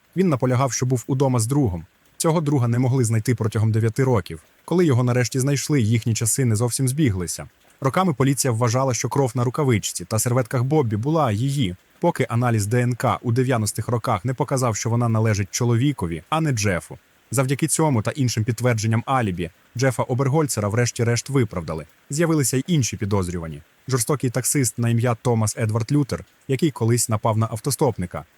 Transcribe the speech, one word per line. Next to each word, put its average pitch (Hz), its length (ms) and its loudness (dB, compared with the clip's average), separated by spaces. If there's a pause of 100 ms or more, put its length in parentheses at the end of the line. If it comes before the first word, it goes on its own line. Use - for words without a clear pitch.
(160)
Він 185 120 2
наполягав, 127 440 2
що - 140 -2
був 127 200 0
удома 131 340 2
з 110 60 0
другом. 113 400 0 (300)
Цього 170 240 0
друга 143 280 2
не 117 100 0
могли 127 260 2
знайти 113 300 0
протягом 110 380 0
дев'яти 110 320 0
років. 104 380 -2 (220)
Коли 175 220 2
його 127 180 4
нарешті 123 360 0
знайшли, 143 400 0
їхні 113 340 2
часи 120 300 -2
не 113 120 2
зовсім 123 320 -2
збіглися. 110 600 -2 (320)
Роками 160 340 2
поліція 135 380 2
вважала, 123 420 2
що - 140 -4
кров 135 260 0
на 123 100 2
рукавичці 123 600 0
та 110 140 -2
серветках 123 440 0
Боббі 131 340 2
була 139 360 0
її, 117 440 -2 (240)
поки 165 280 0
аналіз 117 380 2
Д 123 140 2
Н 123 140 0
К 117 280 0
у 123 100 0
дев'яностих 120 560 0
роках 110 360 -2
не 131 100 -2
показав, 127 420 -2
що - 140 -4
вона 120 180 2
належить 110 420 0
чоловікові, 120 800 0
а 156 120 0
не 151 120 0
Джефу. 101 460 -2 (320)
Завдяки 135 380 0
цьому 147 340 2
та 117 80 -2
іншим 120 340 0
підтвердженням 113 600 0
алібі, 98 440 -2 (260)
Джефа 127 260 0
Обергольцера 131 680 0
врешті-решт 117 600 0
виправдали. 85 580 -2 (240)
З'явилися 151 460 0
й 135 100 -2
інші 151 300 0
підозрювані. 87 680 -4 (260)
Жорстокий 127 420 -2
таксист 131 480 -2
на 117 100 0
ім'я 117 260 2
Томас 113 420 0
Едвард 113 360 -2
Лютер, 135 320 -2 (240)
який 135 220 0
колись 117 380 0
напав 110 300 0
на 113 120 2
автостопника, 113 720 -2 (140)